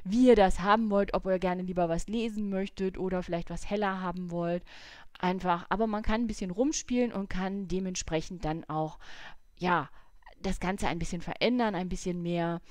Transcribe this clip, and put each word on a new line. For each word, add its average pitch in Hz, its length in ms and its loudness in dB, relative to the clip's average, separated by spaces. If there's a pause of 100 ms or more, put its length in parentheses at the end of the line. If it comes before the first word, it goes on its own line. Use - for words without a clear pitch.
wie 240 240 4
ihr 240 80 10
das 190 240 8
haben 208 300 4
wollt, 202 240 2
ob - 120 0
ihr 190 140 2
gerne 180 220 0
lieber 180 260 0
was 165 220 -2
lesen 214 400 -2
möchtet 190 480 -2
oder 180 260 -2
vielleicht 170 260 -4
was 165 200 -6
heller 196 320 -2
haben 180 280 -4
wollt. 170 360 -2 (540)
Einfach, 180 500 0
aber 220 180 2
man 214 160 -2
kann 226 200 2
ein 226 40 -2
bisschen 202 240 -4
rumspielen 247 640 0
und 196 160 -4
kann 190 400 -2
dementsprechend 180 720 -4
dann 156 220 -2
auch, 156 340 -4 (580)
ja, 175 320 2 (520)
das 185 180 -2
Ganze 185 300 0
ein 165 100 -2
bisschen 170 220 -4
verändern, 220 540 0
ein 180 120 -2
bisschen 175 340 -4
mehr 170 380 0 (120)